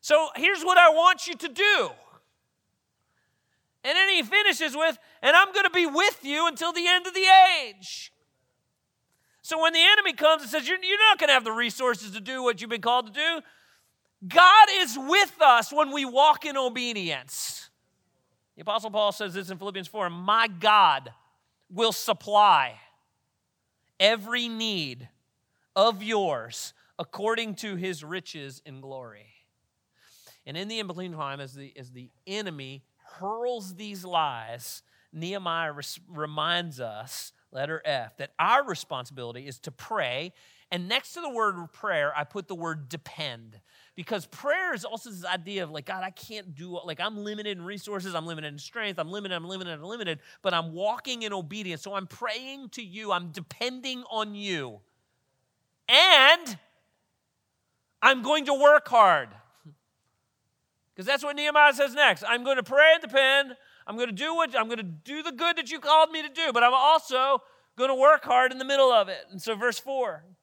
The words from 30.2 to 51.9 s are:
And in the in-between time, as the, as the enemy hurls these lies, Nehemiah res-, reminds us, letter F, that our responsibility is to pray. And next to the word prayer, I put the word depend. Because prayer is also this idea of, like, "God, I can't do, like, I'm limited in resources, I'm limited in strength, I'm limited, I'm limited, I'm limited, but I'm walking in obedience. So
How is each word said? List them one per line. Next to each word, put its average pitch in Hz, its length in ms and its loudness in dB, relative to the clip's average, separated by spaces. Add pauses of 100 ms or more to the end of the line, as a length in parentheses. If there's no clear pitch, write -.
And 139 120 -16
in 196 120 -10
the 220 120 -10
in-between 180 320 -10
time, 143 280 -10
as 131 140 -16
the, 139 220 -20
as 127 160 -20
the 127 180 -20 (160)
enemy 151 560 -12 (220)
hurls 220 680 -10
these 196 300 -16
lies, 123 800 -4 (300)
Nehemiah 165 600 -6
res-, 143 340 -14
reminds 156 760 -6
us, 110 520 -12 (180)
letter 147 340 -8
F, 131 340 -6
that 135 200 -12
our 233 260 2
responsibility 131 840 -12
is 127 140 -18
to 156 100 -16
pray. 151 640 -6 (380)
And 175 180 -8
next 247 260 -6
to 349 60 -12
the 330 80 -10
word 202 440 -4
prayer, 147 440 -4
I 147 80 -4
put 196 240 -12
the 196 60 -10
word 160 340 -8
depend. 117 720 -14 (340)
Because 180 320 -10
prayer 349 480 -6
is 202 100 -12
also 220 260 -14
this 180 140 -18
idea 185 400 -8
of, 156 60 -12
like, 151 160 -14
"God, 190 180 -10
I 190 60 -10
can't 185 440 -18
do, 175 300 -14
like, 165 160 -12
I'm 208 160 -6
limited 208 420 -10
in 170 60 -16
resources, 190 500 -12
I'm 160 120 -8
limited 156 220 -12
in 143 100 -14
strength, 202 400 -10
I'm 160 120 -8
limited, 190 240 -10
I'm 170 140 -10
limited, 185 240 -12
I'm 151 100 -14
limited, 185 380 -10 (200)
but 185 140 -4
I'm 165 180 -4
walking 233 500 -6
in 214 100 -8
obedience. 185 500 -10
So 202 120 -14